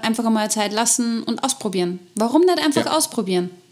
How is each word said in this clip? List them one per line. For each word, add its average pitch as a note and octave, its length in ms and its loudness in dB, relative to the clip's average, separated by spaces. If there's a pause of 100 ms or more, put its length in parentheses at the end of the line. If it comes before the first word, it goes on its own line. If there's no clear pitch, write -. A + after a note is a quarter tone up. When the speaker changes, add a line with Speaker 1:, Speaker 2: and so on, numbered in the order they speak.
Speaker 1:
einfach A3+ 180 -2
einmal G#3+ 240 2
Zeit G#3 240 -2
lassen A3+ 520 0
und - 180 -4
ausprobieren. F#3 560 -2 (160)
Warum A#3+ 280 2
nicht F4 220 4
einfach D#4 220 2
Speaker 2:
Ja. D4 100 0
Speaker 1:
ausprobieren? F#3 540 0 (220)